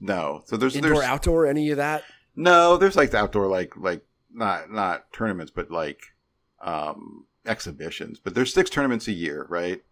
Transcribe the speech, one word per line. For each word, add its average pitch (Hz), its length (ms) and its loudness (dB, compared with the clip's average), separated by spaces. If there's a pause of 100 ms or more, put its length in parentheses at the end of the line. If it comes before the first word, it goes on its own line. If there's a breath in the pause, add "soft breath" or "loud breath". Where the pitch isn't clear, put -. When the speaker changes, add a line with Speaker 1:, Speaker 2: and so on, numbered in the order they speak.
Speaker 1:
no. 85 420 -4
So 113 140 -6
there's, 131 180 0
Speaker 2:
Indoor, 151 200 2
Speaker 1:
there's 143 80 2
Speaker 2:
outdoor, 156 420 2
any 151 240 0
of 143 80 -2
that? 147 260 -2 (300 loud breath)
Speaker 1:
No, 175 420 6
there's, 190 200 4
like, 147 160 4
the 113 40 0
outdoor, 104 300 0
like, 92 320 -2
like, 87 260 -4 (260)
not, 95 400 -4
not 95 440 -4
tournaments, 92 400 -6
but, 85 160 -8
like, 78 320 -6 (580)
um, 76 640 -8 (220)
exhibitions. 82 720 -10
But - 160 -10
there's 127 180 0
six 185 160 2
tournaments 127 400 -2
a 110 40 -4
year, 76 360 -6
right? 87 440 -4